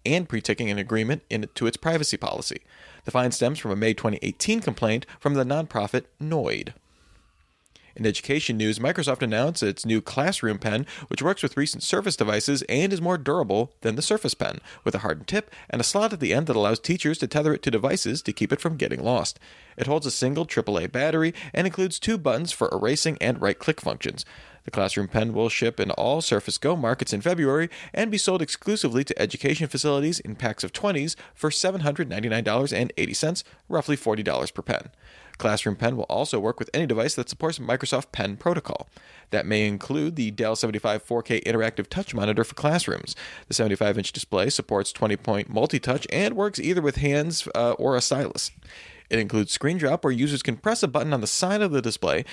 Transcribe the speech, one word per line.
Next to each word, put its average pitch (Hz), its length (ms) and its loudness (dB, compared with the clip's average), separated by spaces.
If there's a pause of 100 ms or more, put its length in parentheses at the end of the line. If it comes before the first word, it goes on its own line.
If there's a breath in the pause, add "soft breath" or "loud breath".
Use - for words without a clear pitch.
and 160 240 2
pre-ticking 110 400 0
an 101 100 -2
agreement 110 500 0
into 113 380 -2
its - 80 0
privacy 160 400 0
policy. - 460 -6 (440 loud breath)
The - 60 -6
fine 123 200 2
stems 127 260 2
from 110 140 -4
a 98 60 0
May 110 160 4
twenty 107 280 -2
eighteen - 380 0
complaint 113 460 0 (120 loud breath)
from 143 180 0
the 135 100 2
nonprofit 127 640 -2 (140)
Noid. 127 520 -2 (1200 soft breath)
In 113 100 -2
education 120 520 0
news, 110 200 2
Microsoft 139 460 0
announced 127 400 0
its 101 200 0
new 113 180 2
Classroom 131 580 -2
Pen, 113 260 0 (220 loud breath)
which - 160 -4
works 185 180 2
with - 160 -2
recent 147 240 -2
Surface 202 340 0
devices 107 540 0
and 170 240 2
is 170 80 -2
more 175 160 0
durable 127 640 0
than 113 140 2
the 135 80 -2
Surface - 320 0
Pen, - 240 -4 (240 loud breath)
with - 100 0
a - 60 0
hardened 80 280 -2
tip 214 220 -2 (180 loud breath)
and 120 140 -2
a - 20 0
slot 214 300 2
at 175 60 -6
the 107 120 2
end 139 140 4
that 131 100 2
allows 107 240 4
teachers 160 380 0
to 131 100 -2
tether 151 280 2
it - 80 -6
to 139 80 0
devices 117 500 0
to - 120 -2
keep - 200 0
it - 80 -2
from 160 160 -2
getting - 260 -2
lost. - 360 0 (380 loud breath)
It 123 100 -2
holds 151 180 0
a 123 60 -2
single 143 340 0
triple 107 320 0
A 82 80 0
battery 160 480 0 (220 loud breath)
and 180 100 2
includes 190 340 -2
two 220 200 0
buttons 147 320 0
for - 200 0
erasing 131 480 0
and 123 220 0
right-click - 400 0
functions. - 440 -4 (400 loud breath)
The - 60 -10
Classroom 98 360 0
Pen 113 260 0
will 110 160 2
ship - 300 0
in 98 120 0
all 139 300 2
Surface - 380 0
Go 160 160 2
markets 127 380 0
in 101 80 -2
February 160 480 2 (260 loud breath)
and 226 160 0
be 208 80 0
sold 185 240 2
exclusively 139 640 0
to - 140 -4
education 147 480 0
facilities 147 520 0
in 107 160 -10
packs 110 280 -2
of 95 100 -6
twenties 165 420 -2 (180 loud breath)
for - 160 0
seven 185 320 0
hundred 147 280 0
ninety-nine 110 340 -2
dollars 117 300 2
and 113 240 0
eighty 87 160 0
cents, 160 320 -2 (240 loud breath)
roughly 151 260 0
forty 107 280 0
dollars 69 280 0
per - 100 -10
pen. - 280 -4 (480 loud breath)
Classroom 107 400 0
Pen 120 180 0
will 113 100 -2
also 123 320 -2
work 107 220 0
with 113 140 -4
any 156 140 2
device 113 280 0
that 123 140 -4
supports 160 300 -4
Microsoft 127 520 -2
Pen 101 240 -2
protocol. - 540 -2 (400 loud breath)
That 104 160 0
may 107 220 2
include 147 500 -2
the 113 140 0
Dell 110 260 0
seventy-five 107 440 0
four 117 220 -2
K 113 180 0
interactive 110 460 0
touch - 260 -6
monitor 107 300 2
for - 120 -6
classrooms. - 600 -2 (320 loud breath)
The - 60 -6
seventy-five 104 440 2
inch 98 140 -2
display 101 380 0
supports 101 420 0
twenty 107 240 0
point 104 320 0
multi-touch 127 640 0
and 202 240 0
works 202 240 -2
either 175 220 2
with 143 160 2
hands, 147 580 0
uh, 117 180 4
or 131 220 2
a 123 60 2
stylus. - 500 0 (580 loud breath)
It 113 100 2
includes 107 340 2
screen 165 240 0
drop, 156 260 0
where 143 80 2
users 135 320 0
can 120 140 -2
press 220 260 0
a 190 40 4
button 147 260 2
on 123 80 2
the 107 60 -2
side 202 340 2
of 190 100 2
the 139 100 2
display 107 520 0